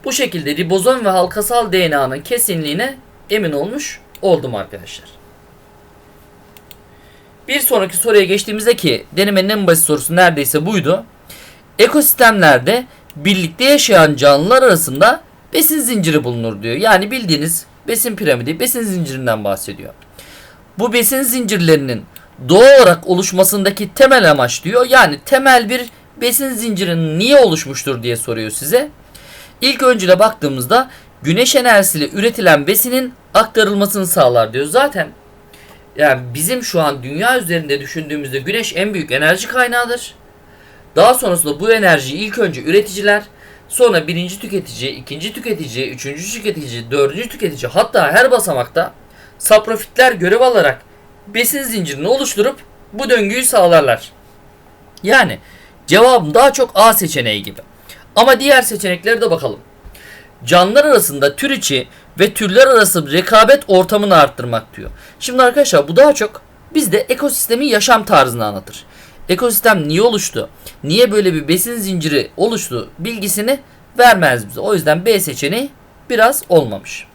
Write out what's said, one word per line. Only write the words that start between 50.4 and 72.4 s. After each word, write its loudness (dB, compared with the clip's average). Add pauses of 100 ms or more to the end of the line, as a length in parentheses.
alarak 2 (440)
besin -4
zincirini -6
oluşturup -2 (360)
bu -8
döngüyü 0
sağlarlar. 2 (880)
Yani 2 (480)
cevabım 4
daha 6
çok -2
A 6
seçeneği -4
gibi. -14 (560)
Ama 4
diğer 4
seçeneklere -4
de 0
bakalım. -4 (840)
Canlılar 4
arasında 2
tür -4
içi -4 (300)
ve 0
türler 4
arası 2
rekabet 4
ortamını 2
arttırmak 0
diyor. -14 (300)
Şimdi -2
arkadaşlar 2
bu -2
daha 6
çok -6 (320)
bizde 0
ekosistemin -2
yaşam 2
tarzını 2
anlatır. -10 (440)
Ekosistem 0
niye 0
oluştu? -2 (360)
Niye 2
böyle 0
bir -6
besin -2
zinciri -4
oluştu -6